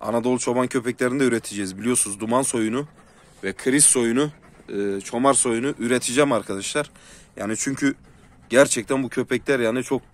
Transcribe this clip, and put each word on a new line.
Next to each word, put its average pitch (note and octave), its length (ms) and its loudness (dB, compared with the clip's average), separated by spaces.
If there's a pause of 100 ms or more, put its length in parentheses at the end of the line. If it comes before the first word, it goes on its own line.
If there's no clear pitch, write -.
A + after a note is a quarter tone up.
Anadolu A#2 380 0
çoban B2 280 0
köpeklerini B2 540 -2
de C3+ 40 4
üreteceğiz. G2+ 540 -2
Biliyorsunuz G#2 420 -2
duman A#2 220 0
soyunu B2 460 -2 (560)
ve F#2+ 80 -4
Chris C3+ 340 2
soyunu, B2+ 440 2 (380)
e, G2+ 320 -4
çomar C3 340 2
soyunu B2+ 440 0
üreteceğim B2 540 2
arkadaşlar. G#2 580 -4 (460)
Yani G#2 200 -4
çünkü... C#3 380 -2 (540)
Gerçekten C3+ 540 4
bu A#2+ 60 -6
köpekler B2+ 520 -2
yani A#2+ 220 0
çok B2 200 -2 (120)